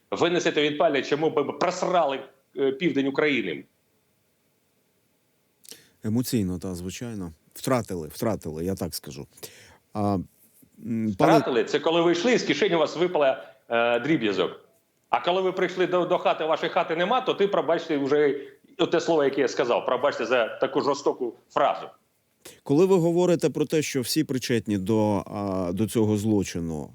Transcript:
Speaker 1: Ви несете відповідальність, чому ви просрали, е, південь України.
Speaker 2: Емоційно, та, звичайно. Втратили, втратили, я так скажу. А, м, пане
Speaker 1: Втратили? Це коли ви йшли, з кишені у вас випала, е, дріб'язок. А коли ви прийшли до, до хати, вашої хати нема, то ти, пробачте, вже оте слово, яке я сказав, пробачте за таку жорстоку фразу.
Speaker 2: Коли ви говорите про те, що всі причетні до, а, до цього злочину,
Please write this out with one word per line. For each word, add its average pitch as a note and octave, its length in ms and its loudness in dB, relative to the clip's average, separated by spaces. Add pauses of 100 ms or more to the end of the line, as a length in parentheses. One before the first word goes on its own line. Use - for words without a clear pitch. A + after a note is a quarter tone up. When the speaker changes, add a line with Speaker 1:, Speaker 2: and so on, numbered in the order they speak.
(120)
Speaker 1:
Ви D#3+ 180 2
несете D#3+ 320 0
відповідальність, D3 480 0
чому D3+ 200 0
ви D3 140 0
просрали, F3 760 0 (380)
е, C3+ 140 2
південь C3+ 360 0
України. C3+ 560 -2 (2500)
Speaker 2:
Емоційно, G#2+ 560 -2
та, F#2 160 -8
звичайно. F#2 560 -10 (220)
Втратили, G#2 540 -4
втратили, E2 580 -6
я F#2+ 100 -2
так E2+ 200 -8
скажу. - 320 -12 (680)
А, G#2+ 80 -4 (120)
м, F2 120 -2 (540)
пане A2 320 -4
Speaker 1:
Втратили? D3+ 520 4
Це - 160 0
коли E3 220 2
ви E3+ 100 4
йшли, A3 260 2
з - 60 0
кишені E3+ 320 2
у E3 40 2
вас D3 180 0
випала, D#3 460 2 (260)
е, A#2 300 2
дріб'язок. G#2+ 600 0 (500)
А A#2+ 120 0
коли F3+ 200 0
ви F#3 100 0
прийшли F3+ 360 0
до, F3 180 2
до F3+ 120 0
хати, E3 280 0
вашої D#3+ 260 -2
хати E3+ 240 0
нема, G#3 260 0
то D#3+ 120 -2
ти, G3 140 2
пробачте, E3 500 0
вже C#3+ 380 2 (420)
оте E3 220 2
слово, D#3+ 240 2
яке C#3 180 0
я B2 60 2
сказав, A#2 380 0
пробачте B2 400 0
за A#2 220 2
таку C3 340 -2
жорстоку C3+ 520 -2 (160)
фразу. C3 360 0 (800)
Speaker 2:
Коли D3+ 220 4
ви F#3+ 100 4
говорите E3+ 540 2
про D3+ 160 -2
те, D#3 160 0
що C3+ 200 -4
всі D#3 220 -2
причетні A#2 540 -2
до, G#2+ 480 2
а, F#2+ 480 -4
до G#2 140 0
цього G#2+ 300 2
злочину, F2+ 760 -2